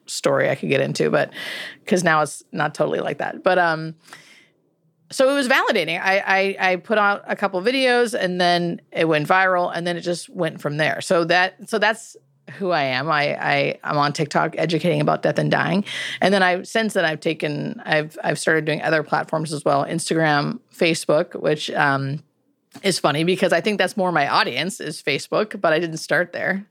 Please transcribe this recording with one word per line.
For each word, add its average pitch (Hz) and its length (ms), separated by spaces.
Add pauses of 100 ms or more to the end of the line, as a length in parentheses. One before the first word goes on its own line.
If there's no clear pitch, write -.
story 139 420
I 135 60
could - 140
get 139 120
into, 139 300
but - 180 (560)
'cause 180 180
now 156 200
it's - 280
not 151 220
totally 151 260
like 156 200
that. - 240
But, 185 160
um, 160 340 (1160)
so 262 180
it 285 40
was 277 140
validating. 220 540
I, 190 220 (360)
I, 185 120
I 185 60
put 214 200
out 202 300
a 196 80
couple 190 260
videos 247 580
and 180 220
then 175 400 (100)
it 170 160
went 151 200
viral 185 460
and 170 120
then 175 100
it 165 60
just 175 280
went 175 300
from 147 180
there. 151 240
So 170 240
that, 180 440
so 220 80
that's 214 400 (400)
who 185 140
I 156 120
am. 131 280
I, 147 240
I, 143 480
I'm 151 140
on 143 160
TikTok 160 440
educating 160 440
about 156 200
death 151 160
and 151 140
dying. 160 340 (340)
And 185 140
then 196 80
I, 180 220
since 220 300
then 185 120
I've 156 140
taken, 147 640
I've, 156 380
I've 160 160
started 160 260
doing 156 160
other 156 220
platforms 156 500
as 147 100
well. 143 220
Instagram, 156 760 (160)
Facebook, 165 640
which, 151 320
um, 139 520 (580)
is 196 160
funny 156 260
because 180 300
I 170 80
think 208 160
that's 185 180
more 180 160
my 143 160
audience 147 520
is 156 200
Facebook, 170 600
but 165 120
I 156 60
didn't 165 180
start 165 360
there. 196 380